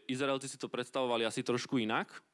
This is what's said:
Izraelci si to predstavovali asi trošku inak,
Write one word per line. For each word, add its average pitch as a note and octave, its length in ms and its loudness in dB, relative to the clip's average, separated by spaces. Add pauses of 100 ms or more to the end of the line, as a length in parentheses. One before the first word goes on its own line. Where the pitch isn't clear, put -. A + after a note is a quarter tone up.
Izraelci C3+ 400 0
si - 100 -10
to A#2 140 -6
predstavovali A#2+ 560 0
asi A#2+ 160 -2
trošku B2 320 0
inak, A#2+ 320 2 (260)